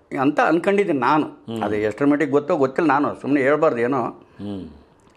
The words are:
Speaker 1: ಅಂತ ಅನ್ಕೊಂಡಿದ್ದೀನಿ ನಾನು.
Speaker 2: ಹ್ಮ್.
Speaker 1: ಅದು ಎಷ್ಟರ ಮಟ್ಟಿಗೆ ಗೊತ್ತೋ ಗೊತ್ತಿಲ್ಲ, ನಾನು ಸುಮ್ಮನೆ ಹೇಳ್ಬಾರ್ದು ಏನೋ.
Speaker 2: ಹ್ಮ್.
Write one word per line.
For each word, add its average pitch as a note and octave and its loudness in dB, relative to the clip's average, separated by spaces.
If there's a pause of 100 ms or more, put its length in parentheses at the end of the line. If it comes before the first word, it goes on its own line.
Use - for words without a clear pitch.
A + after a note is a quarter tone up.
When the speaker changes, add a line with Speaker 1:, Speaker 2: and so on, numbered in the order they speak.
(200)
Speaker 1:
ಅಂತ C#3+ 2
ಅನ್ಕೊಂಡಿದ್ದೀನಿ F#3 2
ನಾನು. C3 2
Speaker 2:
ಹ್ಮ್. A2+ -8
Speaker 1:
ಅದು G#2 -2
ಎಷ್ಟರ G#2+ -2
ಮಟ್ಟಿಗೆ D3 2
ಗೊತ್ತೋ C#3+ 0
ಗೊತ್ತಿಲ್ಲ, C3+ 0
ನಾನು C3+ 0
ಸುಮ್ಮನೆ C#3 0
ಹೇಳ್ಬಾರ್ದು D3 2
ಏನೋ. B2 0 (360)
Speaker 2:
ಹ್ಮ್. G2 -10 (480)